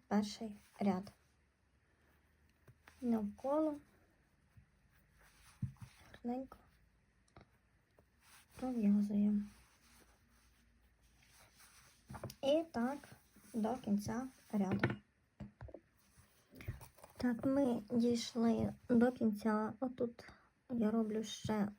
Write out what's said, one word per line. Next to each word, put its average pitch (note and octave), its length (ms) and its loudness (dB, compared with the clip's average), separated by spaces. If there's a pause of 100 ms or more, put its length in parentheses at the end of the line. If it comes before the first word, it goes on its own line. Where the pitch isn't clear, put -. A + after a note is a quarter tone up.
перший G#3 440 -2 (280)
ряд. G3+ 340 0 (1900)
Навколо C4 800 0 (2250)
гарненько B3+ 460 -8 (2000)
пров'язуємо. G#3 840 2 (3000)
І D4+ 300 4
так C4 380 -4 (440)
до A3+ 240 0
кінця A3 500 -2 (240)
ряду. G3+ 380 2 (2250)
Так, B3 240 0
ми C4+ 460 2
дійшли A#3 840 2 (160)
до B3 220 6
кінця. G#3+ 680 0
Отут B3+ 460 -6 (440)
я A3+ 220 2
роблю A3 320 0
ще G#3 440 -2 (120)